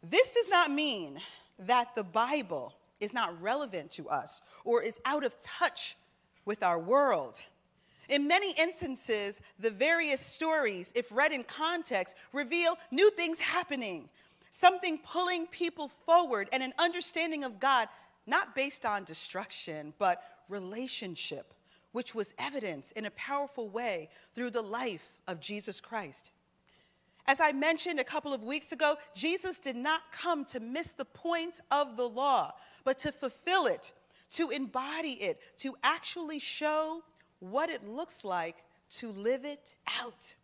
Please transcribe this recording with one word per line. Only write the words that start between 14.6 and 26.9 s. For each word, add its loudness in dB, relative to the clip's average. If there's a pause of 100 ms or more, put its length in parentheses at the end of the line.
pulling 0
people -4
forward 4
and 2
an -4
understanding 0
of -6
God, 4 (400)
not 2
based -2
on 0
destruction, -8
but 4 (280)
relationship, -8 (400)
which -6
was -4
evident -4
in -6
a -6
powerful -4
way -4 (240)
through -4
the 0
life -6
of -6
Jesus -6
Christ. -10 (960)